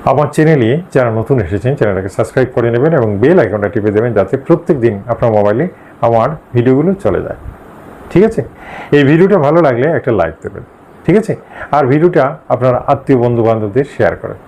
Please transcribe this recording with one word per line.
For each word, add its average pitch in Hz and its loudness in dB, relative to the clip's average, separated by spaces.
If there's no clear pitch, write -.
আমার 135 2
চ্যানেলে 151 2
যারা 127 2
নতুন 110 -2
এসেছেন, 101 -4
চ্যানেলটাকে 98 -2
সাবস্ক্রাইব 131 -2
করে 120 0
নেবেন 131 0
এবং 107 0
বেল 156 4
আইকনটা 101 -2
টিপে 107 -2
দেবেন, 110 0
যাতে 104 0
প্রত্যেক 160 0
দিন 113 2
আপনার 117 0
মোবাইলে 107 2
আমার 117 2
ভিডিওগুলো 131 2
চলে 92 -2
যায়। - -10
ঠিক 175 4
আছে? 220 -2
এই 147 4
ভিডিওটা 175 4
ভালো 151 2
লাগলে 123 0
একটা 135 -4
লাইক 82 -2
দেবেন। 98 -12
ঠিক 170 2
আছে? 220 0
আর 147 2
ভিডিওটা 151 2
আপনার 123 0
আত্মীয় 135 0
বন্ধু 120 0
বান্ধবদের 113 0
শেয়ার 87 0
করেন। - -12